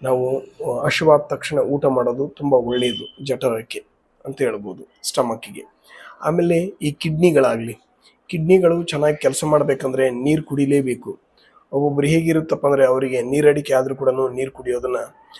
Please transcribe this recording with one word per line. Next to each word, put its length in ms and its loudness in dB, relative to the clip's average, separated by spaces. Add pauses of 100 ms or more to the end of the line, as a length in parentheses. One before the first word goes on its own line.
ನಾವು, 360 0
ಆ, 460 -6
ಹಸಿವಾದ 340 4
ತಕ್ಷಣ 400 -6
ಊಟ 260 0
ಮಾಡೋದು 420 0
ತುಂಬ 260 2
ಒಳ್ಳೆಯದು 720 0
ಜಠರಕ್ಕೆ 600 -4 (400)
ಅಂತ 160 -10
ಹೇಳ್ಬೋದು, 420 -4 (200)
ಸ್ಟಮಕ್ಕಿಗೆ. 600 -6 (580)
ಆಮೇಲೆ 360 0
ಈ 340 -4
ಕಿಡ್ನಿಗಳಾಗ್ಲಿ, 840 2 (500)
ಕಿಡ್ನಿಗಳು 560 4
ಚೆನ್ನಾಗಿ 340 0
ಕೆಲಸ 260 -2
ಮಾಡ್ಬೇಕಂದ್ರೆ 680 0
ನೀರು 340 0
ಕುಡಿಲೇಬೇಕು. 840 -2 (460)
ಒಬ್ಬೊಬ್ರು 360 0
ಹೇಗಿರುತ್ತಪ್ಪ 600 0
ಅಂದ್ರೆ, 180 4
ಅವರಿಗೆ 360 0
ನೀರಡಿಕೆ 520 2
ಆದ್ರೂ 220 0
ಕೂಡನು 340 0
ನೀರು 220 -6
ಕುಡಿಯೋದನ್ನ, 440 -6 (440)